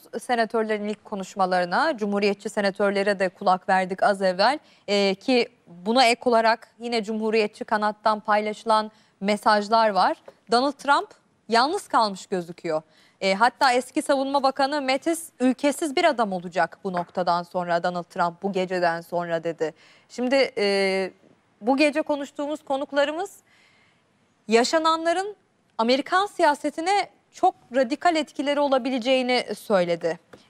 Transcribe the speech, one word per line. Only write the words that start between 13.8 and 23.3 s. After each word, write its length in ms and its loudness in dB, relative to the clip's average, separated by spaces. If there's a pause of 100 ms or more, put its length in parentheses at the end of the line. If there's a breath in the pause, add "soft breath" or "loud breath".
Savunma 400 0
Bakanı 400 0
Mattis, 480 -4 (100)
"Ülkesiz 560 0
bir 80 2
adam 280 0
olacak 520 -4
bu 80 -6
noktadan 500 -2
sonra 400 -4
Donald 220 -4
Trump, 380 -4
bu 100 -4
geceden 480 -2
sonra." 440 -4
dedi. 300 -4 (340 soft breath)
Şimdi, 500 0
e, 520 0 (500)
bu 160 0
gece 260 2
konuştuğumuz 640 -6
konuklarımız 720 -4 (1120 soft breath)